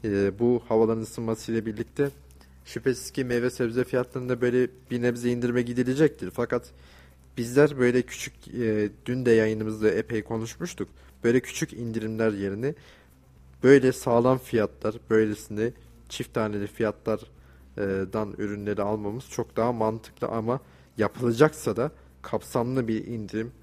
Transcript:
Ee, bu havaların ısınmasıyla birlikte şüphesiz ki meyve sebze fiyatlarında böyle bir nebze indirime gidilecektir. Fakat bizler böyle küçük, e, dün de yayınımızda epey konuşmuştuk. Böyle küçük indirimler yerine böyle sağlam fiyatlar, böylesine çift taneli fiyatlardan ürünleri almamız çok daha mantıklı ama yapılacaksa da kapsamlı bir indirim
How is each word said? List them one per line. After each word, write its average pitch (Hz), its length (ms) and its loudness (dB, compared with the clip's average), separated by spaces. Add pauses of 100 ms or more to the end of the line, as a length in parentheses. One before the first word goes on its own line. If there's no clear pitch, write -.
Ee, 98 360 0
bu 120 280 2
havaların 110 340 4
ısınmasıyla 113 640 -6
birlikte 113 440 -4 (560)
şüphesiz - 460 -4
ki 135 120 -4
meyve 120 260 0
sebze 123 340 -2
fiyatlarında 123 580 -2
böyle 123 260 4 (240)
bir 120 100 -2
nebze 120 280 0
indirime 120 320 0
gidilecektir. 123 720 0
Fakat 120 400 -4 (680)
bizler 135 420 4
böyle 123 220 4
küçük, - 460 -10
e, 107 420 -2 (160)
dün 127 200 -4
de 120 60 6
yayınımızda 110 580 4
epey 107 340 -2
konuşmuştuk. 113 680 -8 (340)
Böyle 120 160 4
küçük - 340 -6
indirimler 110 580 -2
yerine 101 420 -4 (920)
böyle 131 280 8
sağlam 123 460 2
fiyatlar, 107 580 -2 (140)
böylesine 110 640 0 (380)
çift - 240 -12
taneli 104 340 -4
fiyatlardan 104 1700 -6
ürünleri 104 440 -4
almamız 104 480 -4
çok - 280 -6
daha 117 140 0
mantıklı 113 560 -4
ama 117 320 -4 (380)
yapılacaksa 117 800 0
da 127 160 -2 (300)
kapsamlı 120 680 -4
bir 110 200 -4
indirim 110 440 -8 (120)